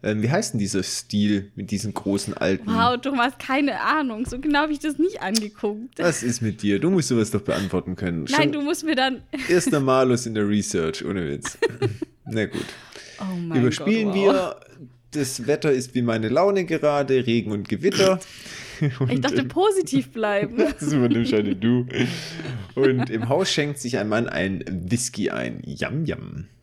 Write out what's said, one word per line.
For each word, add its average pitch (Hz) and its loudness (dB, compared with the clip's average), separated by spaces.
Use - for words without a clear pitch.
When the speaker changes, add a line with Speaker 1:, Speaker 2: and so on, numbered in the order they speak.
Speaker 1:
Ähm, 107 0
wie 117 2
heißt 170 0
denn 113 -2
dieser 95 0
Stil 104 0
mit 101 -6
diesen 104 -4
großen - -2
alten 190 0
Speaker 2:
Wow, 233 2
du 269 -4
hast 247 0
keine 269 0
Ahnung. 247 -2
So 247 -8
genau 285 2
hab 311 0
ich 294 -4
das 294 -4
nicht 381 0
angeguckt. 214 -4
Speaker 1:
Was 170 2
ist 120 -2
mit 107 -2
dir? 101 2
Du 160 2
musst 175 2
sowas 113 2
doch 104 2
beantworten 92 -2
können. 85 -2
Speaker 2:
Nein, 294 2
Speaker 1:
Schon 294 2
Speaker 2:
du 294 -4
musst 302 -4
mir 302 0
dann 262 -2
Speaker 1:
erster 170 4
Malus 131 4
in 113 -6
der 104 2
Research, 95 0
ohne 90 -2
Witz. - -6
<laughs> - -12
Na 110 0
gut. - -6
Speaker 2:
Oh 202 -8
mein 156 2
Speaker 1:
Überspielen 202 2
Speaker 2:
Gott, - -2
wow. 196 2
Speaker 1:
wir. 202 2
Das 127 -2
Wetter 151 2
ist 123 0
wie 123 2
meine 113 2
Laune 185 4
gerade, 143 2
Regen 113 2
und 101 -4
Gewitter. 190 2
<laughs> - -20
Speaker 2:
Ich 135 0
dachte, 269 2
Speaker 1:
Und 269 -2
Speaker 2:
positiv 359 2
bleiben. 214 -2
Speaker 1:
<laughs> - 2
Das 147 -2
übernimmst 120 4
heute 104 2
du. 120 2
Und 127 4
im 113 -2
Haus 180 2
schenkt 147 0
sich 123 -4
ein 104 0
Mann 107 2
ein 92 -2
Whisky 92 -2
ein. 60 -6
Yum, 131 -4
yum. - -6